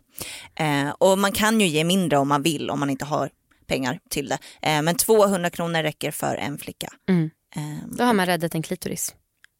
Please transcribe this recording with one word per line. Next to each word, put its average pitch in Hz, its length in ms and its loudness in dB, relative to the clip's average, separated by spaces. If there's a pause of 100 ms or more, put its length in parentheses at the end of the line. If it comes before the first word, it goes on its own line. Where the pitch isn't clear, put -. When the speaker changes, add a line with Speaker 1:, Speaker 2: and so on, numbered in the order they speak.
(600)
Speaker 1:
Eh, 147 300 0
och 190 280 4
man 202 140 2
kan 214 300 2
ju 196 60 4
ge 151 160 2
mindre 170 340 2
om 139 100 4
man 143 160 2
vill, 127 260 -2
om 143 100 -4
man 143 100 -2
inte 139 160 -4
har 139 240 -2 (380)
pengar 135 320 -2 (100)
till 143 200 -4
det. 135 80 -2 (240)
Eh, 151 200 2
men 165 140 2
tvåhundra 196 540 4
kronor 170 340 -2
räcker 151 280 -4
för 139 240 -2
en - 220 -6
flicka. - 300 -12 (220)
Speaker 2:
Mm. 170 200 4 (260)
Speaker 1:
Ehm, 151 420 -10
Speaker 2:
Då 233 60 0
har 240 100 4
man 190 120 2
räddat 175 300 -2
en 165 80 0
klitoris. - 520 -6 (440)